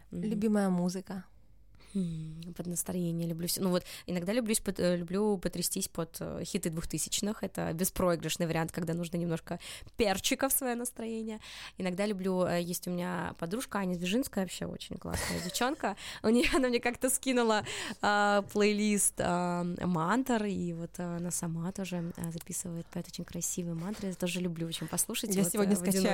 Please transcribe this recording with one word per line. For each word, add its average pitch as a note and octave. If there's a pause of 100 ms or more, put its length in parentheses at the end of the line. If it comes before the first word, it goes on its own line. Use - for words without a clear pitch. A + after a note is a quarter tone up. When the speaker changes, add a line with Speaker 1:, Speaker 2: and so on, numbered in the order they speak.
Speaker 1:
Мгм. F3
Speaker 2:
Любимая G#3
музыка? F3+ (720)
Speaker 1:
М, E3
под F3
настроение E3+
люблю E3+
все. -
Ну F#3+
вот, F3+ (240)
иногда F3+
люблюсь A3+
под, -
э, F3+
люблю F#3+
потрястись F3+
под, -
э, D#3+
хиты F3+
двухтысячных. E3+
Это E3+
беспроигрышный E3+
вариант, D#3+
когда E3
нужно E3+
немножко E3+ (380)
перчика G#3+
в C4+
свое B3
настроение. A3+ (400)
Иногда F#3
люблю, F#3
э, F3
есть F3
у F#3
меня F3
подружка G3+
Аня F3+
Звежинская, F#3+
вообще F3
очень -
классная F3
девчонка. A#3+ (280)
У A3
нее, A#3+ (120)
она C4
мне A#3+
как-то A#3+
скинула, A#3 (380)
а, G3+ (120)
плейлист, G#3
а, F3 (180)
мантр, G#3
и F3+
вот, E3
а, F3
она E3+
сама E3
тоже, F3
а, E3
записывает, E3+
поет F3
очень -
красивые E3+
мантры. G3
Я F#3
тоже F3+
люблю E3
очень E3
послушать G#3
Speaker 2:
Я G3
Speaker 1:
вот, F3
Speaker 2:
сегодня G3+
Speaker 1:
э, -
в -
Speaker 2:
скачаю. F#3+